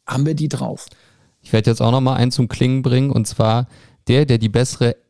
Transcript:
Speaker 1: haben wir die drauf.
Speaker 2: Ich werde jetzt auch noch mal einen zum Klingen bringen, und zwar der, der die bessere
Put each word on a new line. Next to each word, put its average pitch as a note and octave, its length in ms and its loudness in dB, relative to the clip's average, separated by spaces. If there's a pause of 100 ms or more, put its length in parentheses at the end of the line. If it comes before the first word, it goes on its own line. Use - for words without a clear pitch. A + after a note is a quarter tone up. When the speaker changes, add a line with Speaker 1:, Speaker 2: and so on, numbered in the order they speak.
Speaker 1:
haben C3+ 180 -2
wir D#3 100 0
die D3 140 -4
drauf. - 380 -8 (560)
Speaker 2:
Ich - 100 -6
werde A2 160 2
jetzt A2+ 140 0
auch A2+ 100 2
noch C3 80 2
mal C3 140 0
einen B2 160 2
zum B2 180 0
Klingen C3 320 0
bringen, C3 300 0
und A2+ 160 0
zwar A#2 420 0 (400)
der, C3+ 160 4
der B2 140 2
die A2+ 100 -2
bessere A#2+ 480 0 (140)